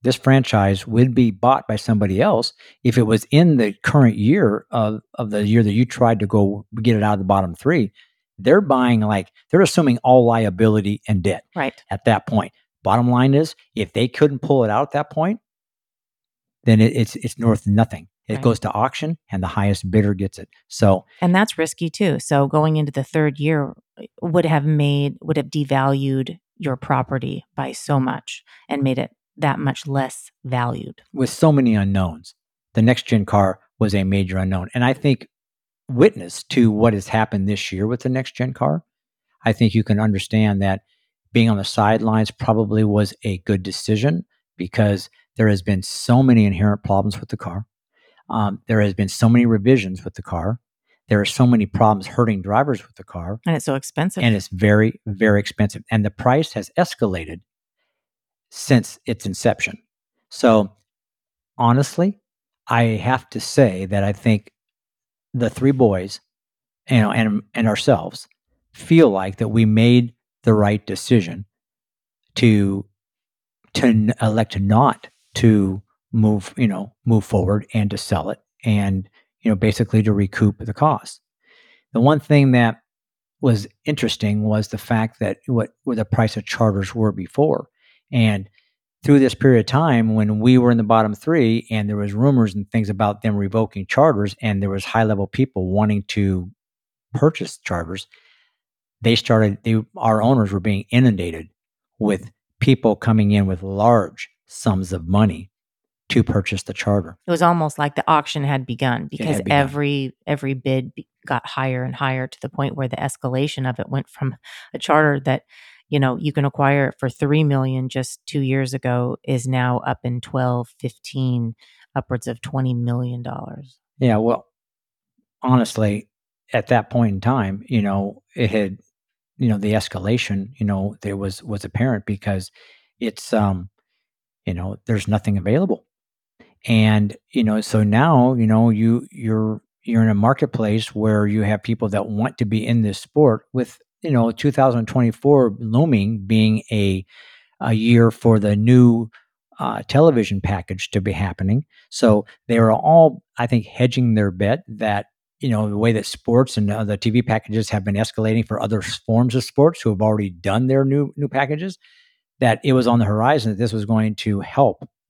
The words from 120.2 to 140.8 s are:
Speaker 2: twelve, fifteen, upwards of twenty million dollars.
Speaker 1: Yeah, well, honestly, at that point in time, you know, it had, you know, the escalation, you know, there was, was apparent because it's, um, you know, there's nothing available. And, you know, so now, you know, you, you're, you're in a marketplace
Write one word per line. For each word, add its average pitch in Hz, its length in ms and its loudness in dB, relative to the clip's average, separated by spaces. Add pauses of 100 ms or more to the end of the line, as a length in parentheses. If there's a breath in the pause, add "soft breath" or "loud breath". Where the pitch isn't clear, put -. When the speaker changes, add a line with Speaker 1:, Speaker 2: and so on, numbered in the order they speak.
Speaker 2:
twelve, 123 580 -4
fifteen, 123 760 -6 (420 soft breath)
upwards 123 300 -6
of 117 160 -10
twenty 131 320 -6
million 120 480 -6
dollars. - 560 -16 (200)
Speaker 1:
Yeah, 117 200 2
well, 117 280 -2 (960)
honestly, 110 680 -2 (420)
at 110 140 -2
that 117 240 0
point 113 240 0
in 95 80 -6
time, 110 460 -2
you 123 120 0
know, 98 420 -4 (140)
it 107 140 -2
had, 101 300 -4 (580)
you 127 100 0
know, 110 80 0
the 104 160 -2
escalation, 104 880 -4
you 107 80 -4
know, 101 340 -4
there 101 160 -8
was, 98 260 -8
was 104 220 -10
apparent 107 400 -4
because 98 460 -6 (500 soft breath)
it's, - 320 -8
um, 98 380 -2 (720)
you 92 80 -6
know, 92 240 -8 (100)
there's 104 220 -4
nothing 104 300 -2
available. 123 480 -2 (800 soft breath)
And, 107 500 2 (140)
you 120 140 -2
know, 107 180 0
so 110 200 0
now, 127 520 4
you 113 120 0
know, 110 220 4
you, 113 420 0
you're, 110 520 -4 (220)
you're 113 180 2
in 110 80 4
a 107 40 2
marketplace 110 800 0